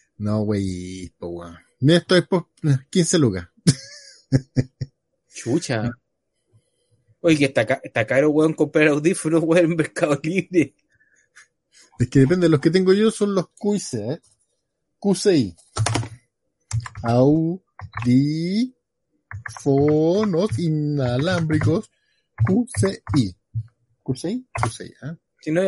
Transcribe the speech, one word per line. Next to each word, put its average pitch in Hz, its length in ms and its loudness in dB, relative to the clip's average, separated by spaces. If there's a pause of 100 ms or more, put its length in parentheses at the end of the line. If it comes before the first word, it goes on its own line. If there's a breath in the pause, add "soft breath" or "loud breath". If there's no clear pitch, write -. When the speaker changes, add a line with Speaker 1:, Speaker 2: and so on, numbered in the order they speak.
(200 loud breath)
Speaker 1:
No, 104 200 -2
güey, 92 760 -6
po, 87 120 -12
weón. 85 280 -14 (220)
Mira, 160 200 6
esto 180 180 2
es 170 100 2
por, 175 220 -2 (420)
quince 165 300 2
lucas. 92 260 0 (180)
<laughs> - 1700 -6
Speaker 2:
Chucha. 120 600 -4 (1300)
Oye, 160 180 4
que 139 60 2
está 127 200 0
ca-, - 200 -2
está 117 200 -4
caro, 143 260 0
weón, 156 240 2
comprar 151 340 2
audífonos, 156 560 0
weón, 165 260 2
en 175 60 -4
Mercado - 440 -2
Libre. 170 540 -2 (1300 soft breath)
Speaker 1:
Es 120 80 0
que 143 100 2
depende, 165 300 4
los 156 100 4
que 165 120 2
tengo 185 220 4
yo 214 200 4
son 202 200 -2
los 196 180 -2
Q 208 280 -4
C, 113 360 -6
¿eh? 196 60 -10 (760)
Q 196 160 0
C 185 220 2
I. 104 200 0 (1500)
Audi-, 151 1700 0 (840)
fonos 160 1000 0
inalámbricos 156 1300 -2 (560)
Q 233 280 0
C 196 280 -2 (140)
I. 101 180 0 (680)
Q 131 120 -6
C 165 160 -8
I, 254 160 -8 (160)
Q 117 80 -2
C - 160 -12
I, - 60 -18 (100)
¿ah? 160 140 -12 (240)
Speaker 2:
Si 156 100 -8
no, 165 180 0